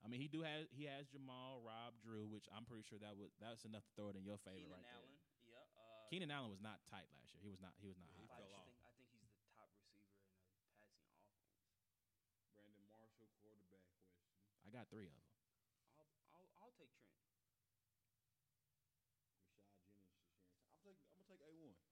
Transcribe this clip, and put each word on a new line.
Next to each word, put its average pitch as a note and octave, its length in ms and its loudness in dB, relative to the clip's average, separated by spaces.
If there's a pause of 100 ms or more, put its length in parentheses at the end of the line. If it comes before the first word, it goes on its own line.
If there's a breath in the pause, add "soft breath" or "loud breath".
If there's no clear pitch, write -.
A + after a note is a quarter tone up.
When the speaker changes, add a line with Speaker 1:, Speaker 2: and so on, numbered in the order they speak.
Speaker 1:
I G#2+ 80 0
mean, B2 160 8
he D3+ 80 6
do D#3 80 8
have, D#3 320 8
he C#3+ 160 2
has C#3 240 2
Jamal, C3 480 2
Rob, A#2 400 2
Drew, A2 300 4
which G#2+ 180 2
I'm G#2+ 160 2
pretty A#2 240 0
sure A2+ 160 -2
that G#2 80 2
was, G2+ 240 2
that's A2+ 320 0
enough G#2+ 160 2
to - 80 -20
throw G#2 160 6
it G2 80 6
in F#2+ 80 4
your G2+ 160 4
favor F#2 240 -2
Speaker 2:
Keenan F2+ 160 -4
Speaker 1:
right A#2 80 -6
there. B2 80 -2
Speaker 2:
Allen. B2 160 -6 (320)
Yeah. A#2 160 -10 (160)
Uh, A2 320 -8
Speaker 1:
Keenan F3+ 240 4
Allen C3+ 160 6
was G2 160 0
not G#2 240 0
tight F#2+ 240 -2
last C#2 240 -12
year. F2 80 -8
He G2+ 80 -2
was F#2 80 -6
not, F#2 160 -6
he G2 160 -6
was F2+ 80 -6
not E2+ 160 -10
Speaker 3:
Yeah, - 80 -8
he - 80 -8
Speaker 1:
hot. - 0 -
Speaker 2:
I A#2 80 -6
Speaker 3:
fell G2+ 80 -6
Speaker 2:
just G2 80 -8
Speaker 3:
off. F#2+ 80 -8
Speaker 2:
think, A#2+ 240 -12
I B2 80 -14
think B2+ 160 -18
he's A2+ 240 -18
the - 160 -20
top G#2 240 -12
receiver G2+ 400 -20
in G2 80 -20
the F#2+ 80 -20
passing F#2+ 400 -20
offense. G#2 320 -18 (1500)
Speaker 3:
Brandon G#2 320 -16
Marshall, A2 400 -14 (160)
quarterback G2 480 -16
question. F#2 320 -20 (400)
Speaker 1:
I G#2 80 0
got A#2 160 0
three G#2+ 160 2
of D#2+ 80 -2
'em. - 80 -12 (800)
Speaker 2:
I'll, D#3 80 -18 (240)
I'll, F3+ 160 -14 (160)
I'll A#3+ 160 -8
take C3+ 160 -12
Trent. G2 240 -18
Speaker 3:
Rashad - 320 -20 (2500)
Jennings, F#2 320 -20 (160)
Shan-, F2+ 240 -20
I'm D#3 80 -18
taking, F#3+ 320 -12
I'm F3 80 -16
gonna G3 80 -16
take F#3 160 -10
A D#3 160 -8
one. B2+ 160 -4 (160)